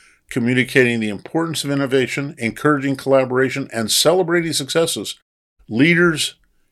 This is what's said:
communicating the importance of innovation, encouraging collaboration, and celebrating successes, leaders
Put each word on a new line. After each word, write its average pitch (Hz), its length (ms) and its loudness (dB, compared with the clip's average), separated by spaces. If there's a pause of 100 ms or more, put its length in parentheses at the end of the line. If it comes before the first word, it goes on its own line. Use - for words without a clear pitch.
(280)
communicating 123 720 2
the 107 80 -2
importance 156 560 -6
of 139 60 -4
innovation, 139 680 -2
encouraging 139 600 -2
collaboration, 131 760 0
and 110 180 -4
celebrating 170 640 2
successes, 147 680 -2 (480)
leaders 165 680 2 (380)